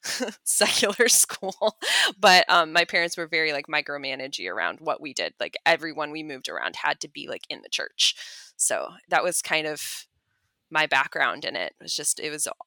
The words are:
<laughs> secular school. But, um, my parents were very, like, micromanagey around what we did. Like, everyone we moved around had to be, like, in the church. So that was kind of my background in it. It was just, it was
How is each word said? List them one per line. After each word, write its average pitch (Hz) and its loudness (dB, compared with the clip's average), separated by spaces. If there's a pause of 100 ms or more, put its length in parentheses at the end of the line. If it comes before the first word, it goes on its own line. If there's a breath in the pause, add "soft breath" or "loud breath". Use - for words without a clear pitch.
<laughs> - -6
secular 208 2
school. - 2 (400 loud breath)
But, 185 8
um, 165 4
my 170 4
parents 170 0
were 170 -4
very, 160 0
like, 147 -4
micromanagey 139 -4
around 87 -2
what 156 -4
we 151 -10
did. 82 -4
Like, - -6
everyone 151 0
we 156 -10
moved 143 -12
around 85 -6
had - -2
to 147 -12
be, 147 -14
like, - -10
in - -12
the - -20
church. - -2 (440 loud breath)
So 90 -2 (160)
that 175 4
was 175 0
kind 156 -2
of - -8 (640)
my 156 2
background 139 0
in - -6
it. 87 -4
It 151 -20
was - -6
just, - -4
it 151 -6
was 147 -6 (200)